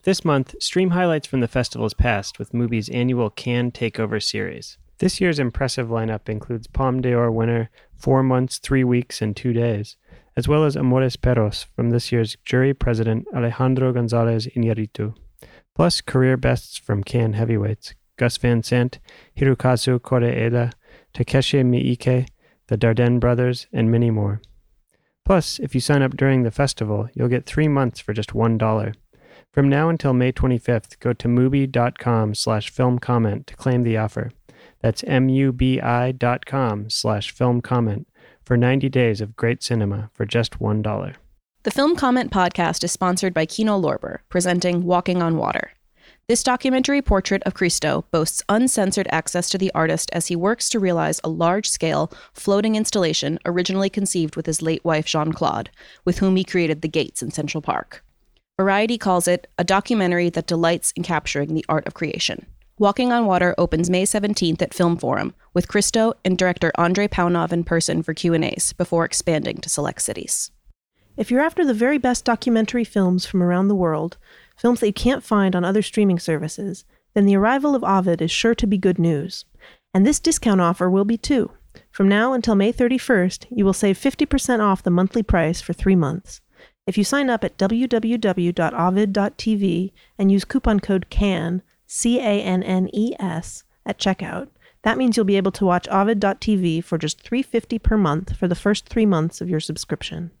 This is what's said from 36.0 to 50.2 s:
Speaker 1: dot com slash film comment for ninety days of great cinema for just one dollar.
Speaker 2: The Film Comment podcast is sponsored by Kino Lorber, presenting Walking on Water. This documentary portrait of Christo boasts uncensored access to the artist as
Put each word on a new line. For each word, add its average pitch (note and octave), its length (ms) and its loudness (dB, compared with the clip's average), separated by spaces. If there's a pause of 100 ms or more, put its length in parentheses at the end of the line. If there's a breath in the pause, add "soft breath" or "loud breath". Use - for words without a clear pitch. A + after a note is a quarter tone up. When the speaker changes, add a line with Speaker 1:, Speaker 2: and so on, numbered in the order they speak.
Speaker 1:
dot B2 320 -2
com A2 460 -2
slash G#2+ 400 -2
film B2 300 0
comment A#2 460 -2 (380 soft breath)
for B2+ 120 0
ninety C3 320 2
days A#2 320 2
of G#2+ 160 -8
great A#2 260 -2
cinema G#2+ 500 -2
for - 140 -6
just A#2 340 -2
one G#2+ 220 -2
dollar. G2+ 320 -6 (480)
Speaker 2:
The - 80 -2
Film D4+ 260 2
Comment B3 340 0
podcast F3 540 0
is F3 80 -2
sponsored F#3 400 -2
by D#3+ 140 0
Kino G#3+ 340 0
Lorber, - 380 -4 (100)
presenting F3 560 0
Walking F3+ 380 0
on E3 160 0
Water. - 320 -4 (560 soft breath)
This A#3+ 160 0
documentary C4 600 0
portrait G3 420 0
of F#3 100 -4
Christo D#3 560 0
boasts D#3 380 -2
uncensored G3+ 600 0
access E3+ 400 -2
to F#3+ 80 -2
the F#3 160 0
artist D#3+ 400 0
as E3 140 -4